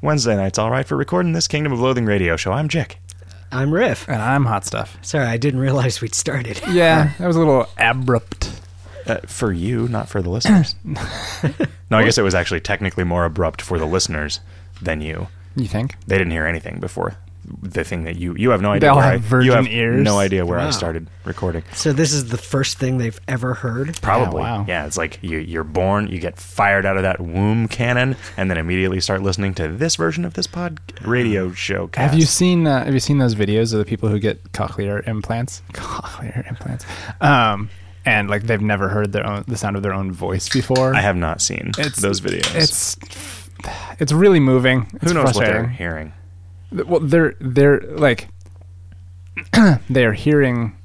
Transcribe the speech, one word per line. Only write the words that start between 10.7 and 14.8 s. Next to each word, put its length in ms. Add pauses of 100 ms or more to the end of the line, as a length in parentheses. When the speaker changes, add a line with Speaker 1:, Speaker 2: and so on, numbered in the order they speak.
Speaker 3:
<clears throat> 60 (1040)
Speaker 1:
No, 80
I 40
guess 140
it 60
was 100
actually 280
technically 420
more 220
abrupt 360
for 160
the 80
listeners 540 (420)